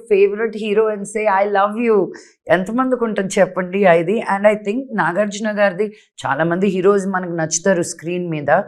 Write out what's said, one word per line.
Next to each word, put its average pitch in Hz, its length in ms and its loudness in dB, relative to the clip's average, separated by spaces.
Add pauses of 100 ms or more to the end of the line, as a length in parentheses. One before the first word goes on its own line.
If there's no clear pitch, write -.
(140)
favorite 208 520 2
hero 214 260 2
and 202 100 -8
say, 214 220 -6 (200)
"I 208 40 0
love 208 400 0
you." 202 240 2 (360)
ఎంతమందికి 233 560 0
ఉంటుంది 202 360 -2
చెప్పండి 185 440 0
ఇది? 175 400 4 (120)
And 202 120 2
I 214 60 4
think 214 380 -4
నాగార్జున 202 640 -2
గారిది, 202 360 0 (320)
చాలా 139 180 0
మంది 175 220 0
హీరోస్ 190 400 2
మనకు 185 260 -4
నచ్చుతారు 170 500 0
స్క్రీన్ 175 480 -6
మీద, 147 200 -2 (180)